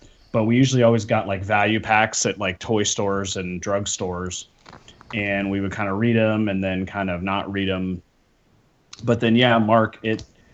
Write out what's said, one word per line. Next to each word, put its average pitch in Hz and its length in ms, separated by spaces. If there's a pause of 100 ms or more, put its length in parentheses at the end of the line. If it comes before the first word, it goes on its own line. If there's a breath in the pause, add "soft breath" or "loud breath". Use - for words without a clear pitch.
(320 soft breath)
But 113 120
we 117 120
usually 131 260
always 113 240
got, 107 200
like, 98 160
value 104 380
packs 110 460
at, 98 120
like, 95 200
toy 107 240
stores 98 540
and 90 260
drugstores, 90 840 (680 soft breath)
and 98 360
we 98 100
would 98 140
kinda 101 180
read 113 240
'em 110 320
and 95 140
then 95 240
kind 95 240
of 87 120
not 98 280
read 98 180
'em. 92 340 (1000)
But 117 160
then, 117 160
yeah, 120 220
Mark, 110 440
it, 110 220 (300 soft breath)